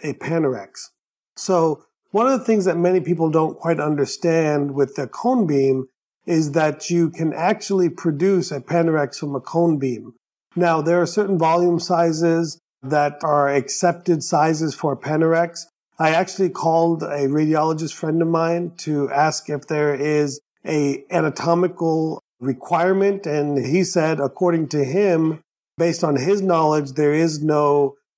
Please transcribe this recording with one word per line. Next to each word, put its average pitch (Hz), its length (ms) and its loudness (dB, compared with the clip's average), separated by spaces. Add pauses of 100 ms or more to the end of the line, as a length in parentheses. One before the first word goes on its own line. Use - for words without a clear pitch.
a 147 80 -4
Panorex? 139 800 -4 (460)
So 165 460 0 (300)
one 220 140 2
of 269 120 2
the - 60 -12
things 214 220 2
that 170 100 2
many 175 240 2
people 165 300 0
don't 160 280 0
quite 165 220 -2
understand 147 960 0
with 135 200 0
the 131 140 -6
cone 240 380 0
beam 135 420 0 (380)
is 160 260 0
that 151 360 0
you 170 220 2
can 160 240 -4
actually 185 560 0
produce 170 600 -2
a 143 100 -8
Panorex 160 580 0
from 143 160 -6
a 127 60 -4
cone 165 380 0
beam. 127 360 -6 (420)
Now, 170 240 2
there 170 220 2
are 165 40 0
certain 196 320 0
volume 170 400 2
sizes 165 800 0 (240)
that 147 400 -2
are 147 260 2
accepted 165 720 0
sizes 156 520 0
for 143 180 -2
a 131 40 -4
Panorex. 165 680 0 (320)
I 160 120 2
actually 180 380 0
called 165 540 0
a 143 260 -2
radiologist 156 640 0
friend 160 300 -2
of 165 60 0
mine 170 500 -2
to 143 320 -4
ask 151 400 0
if 143 160 -6
there 147 280 0
is 147 460 0 (260)
a 143 440 -2
anatomical 165 1120 -2 (180)
requirement, 185 840 0
and 147 400 -2
he 170 180 2
said, 160 340 0
according 160 500 0
to 147 140 0
him, 160 580 0 (360)
based 165 260 -2
on 151 140 2
his 185 240 0
knowledge, 156 520 2
there 147 200 2
is 156 300 0
no 147 540 2 (220)